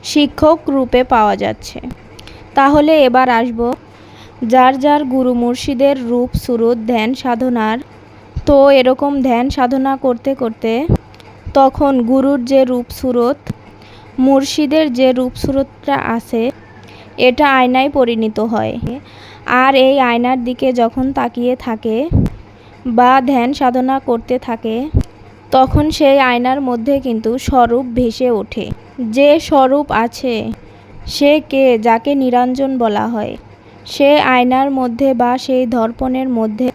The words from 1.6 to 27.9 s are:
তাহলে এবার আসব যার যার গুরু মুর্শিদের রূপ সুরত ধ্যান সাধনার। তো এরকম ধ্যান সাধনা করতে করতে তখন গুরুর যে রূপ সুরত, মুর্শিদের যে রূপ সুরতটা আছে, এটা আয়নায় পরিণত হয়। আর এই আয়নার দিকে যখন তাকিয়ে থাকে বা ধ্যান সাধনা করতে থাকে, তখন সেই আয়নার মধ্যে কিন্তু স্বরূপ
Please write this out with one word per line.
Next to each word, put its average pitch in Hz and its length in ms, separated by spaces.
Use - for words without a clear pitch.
তাহলে 294 380
এবার 254 200
আসব 233 200
যার 254 260
যার 294 260
গুরু 254 300
মুর্শিদের 254 640
রূপ 247 200
সুরত 233 440
ধ্যান 226 280
সাধনার। 240 640
তো 285 100
এরকম 269 420
ধ্যান 247 280
সাধনা 269 460
করতে 262 380
করতে 226 380
তখন 277 380
গুরুর 269 340
যে 269 200
রূপ 247 260
সুরত, 240 480
মুর্শিদের 277 760
যে 254 200
রূপ 247 200
সুরতটা 277 540
আছে, 226 280
এটা 254 280
আয়নায় 262 380
পরিণত 226 440
হয়। 214 340
আর 269 100
এই 269 140
আয়নার 247 440
দিকে 254 280
যখন 240 400
তাকিয়ে 247 440
থাকে 226 400
বা 247 340
ধ্যান 247 340
সাধনা 254 420
করতে 240 300
থাকে, 226 380
তখন 262 400
সেই 277 300
আয়নার 254 400
মধ্যে 247 400
কিন্তু 226 380
স্বরূপ 247 480